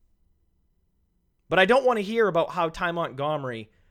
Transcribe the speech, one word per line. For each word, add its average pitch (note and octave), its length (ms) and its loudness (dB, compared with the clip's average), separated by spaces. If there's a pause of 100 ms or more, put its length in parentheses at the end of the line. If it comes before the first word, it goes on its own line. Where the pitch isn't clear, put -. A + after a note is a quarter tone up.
(1500)
But E3+ 100 2
I F#3+ 80 6
don't B3+ 180 4
want B3 140 4
to G3+ 40 -4
hear A3 260 0
about E3 220 0
how E3 180 -2
Ty E3+ 240 -4
Montgomery C#3 800 -6 (200)